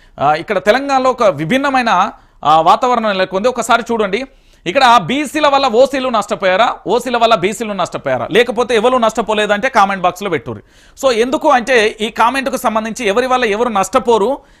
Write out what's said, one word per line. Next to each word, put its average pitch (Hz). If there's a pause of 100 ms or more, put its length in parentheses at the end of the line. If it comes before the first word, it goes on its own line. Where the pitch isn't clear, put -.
(200)
ఆ, 151
ఇక్కడ 190
తెలంగాణలో 262
ఒక 247
విభిన్నమైన, 220 (320)
ఆ, 160
వాతావరణం 220
నెలకొంది. 190
ఒకసారి 240
చూడండి, 214 (400)
ఇక్కడ 240
బీసీల 285
వల్ల 277
ఓసీలు 262
నష్టపోయారా, 202 (120)
ఓసీల 240
వల్ల 226
బీసీలు 214
నష్టపోయారా, 131
లేకపోతే 233
ఎవరు 247
నష్టపోలేదంటే 214
కామెంట్ 196
బాక్స్లో 180
పెట్టుర్రి. 123 (400)
So, 262
ఎందుకు 247
అంటే, 240
ఈ 220
కామెంట్కు 254
సంబంధించి 220
ఎవరి 240
వల్ల 254
ఎవరు 220
నష్టపోరు, 220 (200)